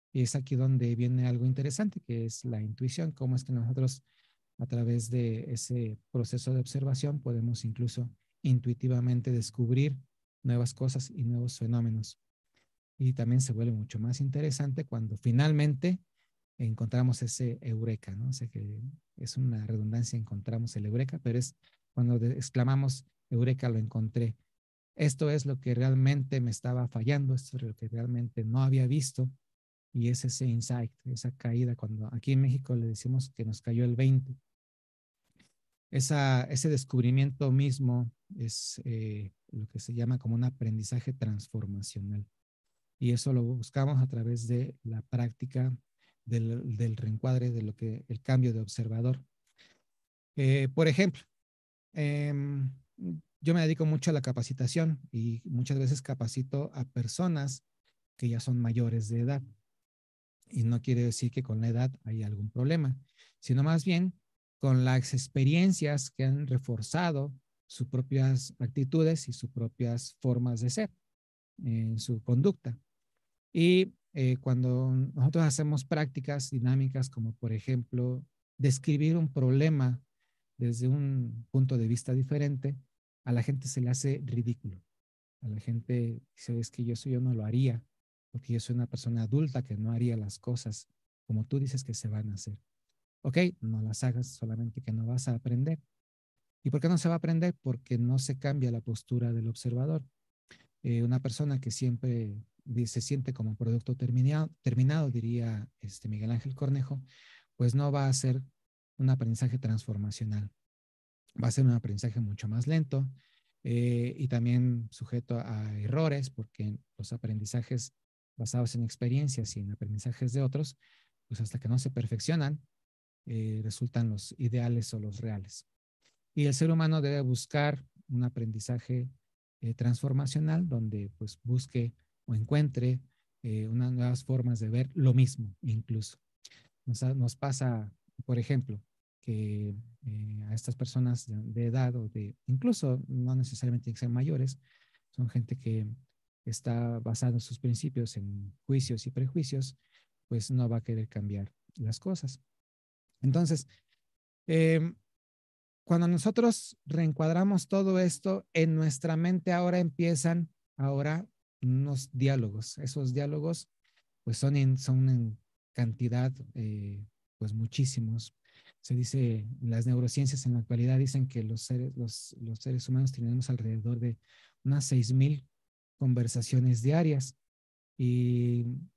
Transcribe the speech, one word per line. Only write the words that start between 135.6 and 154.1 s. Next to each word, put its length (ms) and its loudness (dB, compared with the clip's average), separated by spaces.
incluso. 560 -4
Nos, 160 -2
nos 200 0
pasa, 560 -2
por 120 0
ejemplo, 420 0
que, 540 -4
eh, 440 -6
a 40 -4
estas 220 -4
personas 500 -2
de, 160 -6
de 260 -4
edad 280 0
o 140 -6
de, 260 -8
incluso 640 0
no 280 0
necesariamente 500 -2
tienen 100 -6
que 60 -12
ser 80 -2
mayores, 500 0
son 200 -2
gente 280 -2
que 300 -2
está 540 -2
basada 340 0
en 60 2
sus 180 -10
principios, 600 -2
en 360 -8
juicios 400 0
y 20 -8
prejuicios, 680 -2
pues 240 -2
no 180 2
va 80 0
a 60 -4
querer 240 -4
cambiar 440 -4
las 240 -4
cosas. 400 -6
Entonces, 460 2